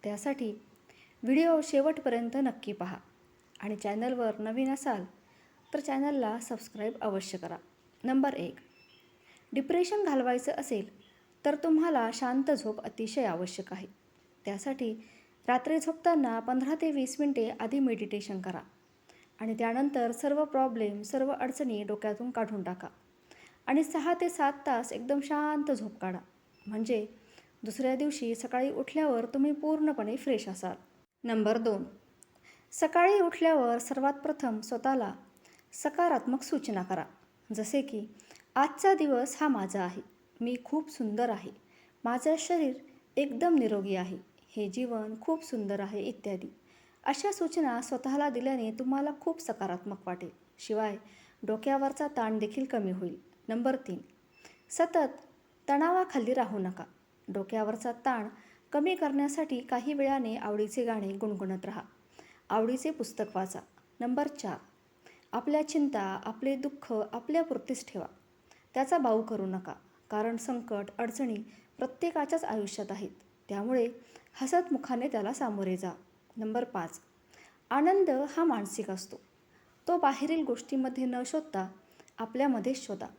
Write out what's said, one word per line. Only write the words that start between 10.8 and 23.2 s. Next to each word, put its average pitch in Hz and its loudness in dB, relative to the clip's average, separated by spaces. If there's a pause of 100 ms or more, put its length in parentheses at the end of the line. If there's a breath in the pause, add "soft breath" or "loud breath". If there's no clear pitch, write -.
तर 294 4
तुम्हाला 311 4
शांत 262 2
झोप 220 0
अतिशय 226 -2
आवश्यक 185 -2
आहे. 190 -10 (580)
त्यासाठी 220 -4 (520 loud breath)
रात्री 269 4
झोपताना 311 2
पंधरा 254 0
ते 320 2
वीस 262 0
मिनिटे 269 2 (100)
आधी 226 0
मेडिटेशन 208 0
करा 185 -6 (800 soft breath)
आणि 220 -2
त्यानंतर 240 2
सर्व 285 2
प्रॉब्लेम, 226 2
सर्व 269 0
अडचणी 254 -2
डोक्यातून 214 -4
काढून 220 -2
टाका 180 -8 (800 loud breath)